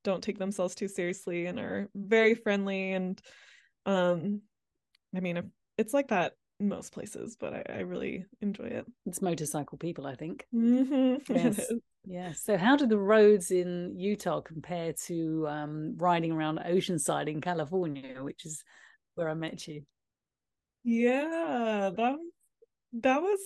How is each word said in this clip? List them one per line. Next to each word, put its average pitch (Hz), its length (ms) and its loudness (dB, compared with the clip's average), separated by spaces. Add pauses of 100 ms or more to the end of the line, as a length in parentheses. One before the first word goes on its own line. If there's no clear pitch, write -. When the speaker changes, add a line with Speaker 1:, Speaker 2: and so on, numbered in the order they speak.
Speaker 1:
don't 180 200 -2
take 196 140 -4
themselves 190 380 -2
too 202 120 -4
seriously 175 600 -4
and 180 120 -6
are 202 360 -6
very 220 400 6
friendly. 196 580 0
And, 185 260 -2 (680)
um, 185 540 2 (760)
I 185 60 -4
mean, 175 300 -4 (280)
it's 220 160 0
like 277 140 2
that 175 240 2 (260)
in 202 100 2
most - 240 -6
places, - 460 -10
but - 140 -6
I, - 160 -8
I - 100 -8
really 180 460 -6 (140)
enjoy 208 260 -4
it. - 200 -6 (220)
Speaker 2:
It's 185 120 -8
motorcycle 156 600 -4
people, 160 260 -8
I 139 80 -8
think. - 400 -10
Speaker 1:
Mm-hmm. 254 640 4 (120)
<laughs> 262 80 -2
Speaker 2:
Yes. 214 220 2
Speaker 1:
It - 40 -4
is. 233 180 -4 (260)
Speaker 2:
Yeah. 180 280 -8
So - 220 0
how 226 200 6
do 285 100 4
the 214 140 4
roads 208 500 8
in 180 480 -2
Utah 185 440 -2
compare 165 520 -6 (140)
to, 160 400 -4
um, 151 500 -6
riding 170 340 2
around 156 280 0
Oceanside 175 680 0
in 156 140 -4
California, 147 800 -4
which - 220 -12
is 156 180 -14 (520)
where 165 120 -2
I 156 60 -2
met 160 340 -8
you? 151 160 -12 (1000)
Speaker 1:
Yeah, 240 1120 2
that 233 160 2
was, 330 200 -6 (640)
that 262 280 2
was 392 240 2